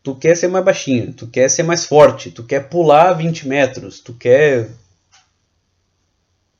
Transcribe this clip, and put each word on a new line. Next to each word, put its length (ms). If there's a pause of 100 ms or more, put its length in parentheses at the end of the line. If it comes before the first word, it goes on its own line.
Tu 140
quer 200
ser 140
mais 160
baixinho, 480
tu 140
quer 220
ser 140
mais 220
forte, 440
tu 140
quer 240
pular 460
vinte 340
metros, 540
tu 120
quer... 560 (1900)